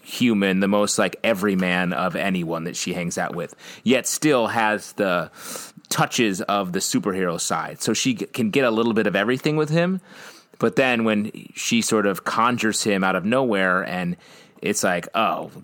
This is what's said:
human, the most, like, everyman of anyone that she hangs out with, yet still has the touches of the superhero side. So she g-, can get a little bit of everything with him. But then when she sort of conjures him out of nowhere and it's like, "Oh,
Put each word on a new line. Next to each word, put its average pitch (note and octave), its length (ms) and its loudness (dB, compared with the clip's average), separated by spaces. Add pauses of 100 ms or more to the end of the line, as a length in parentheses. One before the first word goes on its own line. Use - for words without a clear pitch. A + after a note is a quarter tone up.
human, G2 560 2
the G2 80 2
most, G#2 320 2
like, F#2+ 240 2
everyman F#2 720 2
of E2+ 220 -2
anyone E2 500 -2
that F2 100 -8
she - 180 -6
hangs F2 240 -6
out F2 180 -4
with, F2 200 -8 (280)
yet B2 220 2
still C3 420 2
has G#2+ 460 0
the F2 380 0 (580)
touches A2 520 0
of G2 320 -2
the F#2+ 60 -2
superhero F#2 600 -2
side. D2+ 420 -4
So A2+ 120 0
she B2+ 220 0
g-, F#2+ 120 -8
can A2 240 -2
get C3+ 140 4
a A#2 60 4
little A2+ 220 2
bit G#2 140 2
of F#2 80 2
everything C3 400 0
with D#3 140 0
him. F3 320 0 (580)
But A2+ 160 2
then B2+ 280 4
when G#2+ 280 2 (240)
she - 260 0
sort G#2 240 2
of G2 200 -2
conjures A2+ 580 0
him G2 200 2
out F#2 120 2
of F2+ 100 -2
nowhere G2+ 580 2
and F2 320 -4 (460)
it's G#2 200 -2
like, F2+ 320 0
"Oh, F#2+ 380 -2 (120)